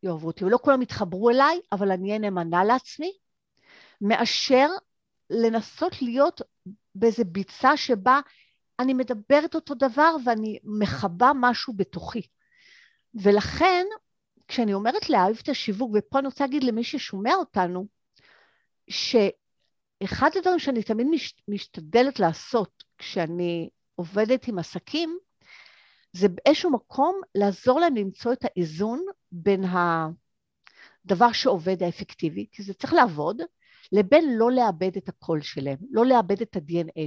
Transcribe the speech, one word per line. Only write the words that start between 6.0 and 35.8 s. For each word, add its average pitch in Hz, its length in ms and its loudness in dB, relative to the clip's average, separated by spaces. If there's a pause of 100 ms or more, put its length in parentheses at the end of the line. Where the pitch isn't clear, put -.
להיות 254 400 0 (520)
באיזה 226 300 2
ביצה 196 520 0
שבה 254 440 2 (600)
אני 262 140 0
מדברת 262 600 0
אותו 311 200 -6
דבר 277 500 2
ואני 220 400 -2
מכבה 208 680 0
משהו 247 400 0
בתוכי. 190 480 -6 (920)
ולכן, 233 720 4 (600)
כשאני 220 260 0
אומרת 233 360 -2
להאהיב 214 320 4
את - 60 -8
השיווק, 233 460 -4
ופה 208 240 0
אני 277 80 -2
רוצה 277 180 -4
להגיד 269 200 -2
למי 233 200 0
ששומע 233 500 -2
אותנו, 185 520 -2 (1040)
שאחד - 1500 -2
הדברים 359 220 0
שאני 247 240 -2
תמיד 226 280 -2
מש-, - 240 -2 (140)
משתדלת 208 720 -2
לעשות 180 640 -2 (140)
כשאני 170 720 -4 (260)
עובדת 208 540 -2
עם 208 100 -6
עסקים, 320 600 -6 (920)
זה 185 160 0
באיזשהו 294 420 0
מקום 302 500 -2 (140)
לעזור 202 460 0
להם 330 160 2
למצוא 208 360 -4
את 262 120 -6
האיזון 202 640 -4 (260)
בין 190 320 0 (1400)
הדבר 202 280 4
שעובד 175 500 0
האפקטיבי, 170 680 -6
כי 214 100 -18
זה 196 120 -12
צריך - 180 -6
לעבוד, 190 500 2 (500)
לבין 240 460 4
לא 233 140 4
לאבד 190 440 0
את 196 120 -10
הקול - 340 -4
שלהם, 139 340 -6 (140)